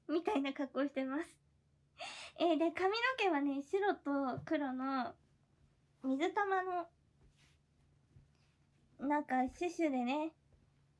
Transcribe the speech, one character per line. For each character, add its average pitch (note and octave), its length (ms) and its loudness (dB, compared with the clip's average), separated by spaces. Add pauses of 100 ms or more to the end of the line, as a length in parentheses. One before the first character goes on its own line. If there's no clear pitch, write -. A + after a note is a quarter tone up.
み E4 160 0
た G#4+ 100 0
い C#4 80 2
な C#4 120 -2
格 C#4 200 -4
好 C4+ 120 0
し C#4 60 -4
て C4 120 -2
ま C4+ 200 -4
す。 - 200 -16 (960)
え E4+ 140 4
ー、 D4+ 40 4
で、 D#4+ 140 4
髪 F4+ 180 2
の G#4 60 0 (220)
毛 G#4 120 4
は C#4+ 120 4
ね、 C#4 200 0
白 G4 320 2
と C#4 520 -2
黒 D4 280 0
の C4 400 -2 (920)
水 C4+ 280 0
玉 F#4+ 320 0
の、 F4+ 240 -2 (2250)
な D4 120 2
ん D4 40 -4
か B3+ 320 0
シ F4 120 -2
ュ - 20 0
シ E4+ 180 0
ュ C#4+ 40 0
で B3+ 120 -2
ね、 D4+ 280 -2 (680)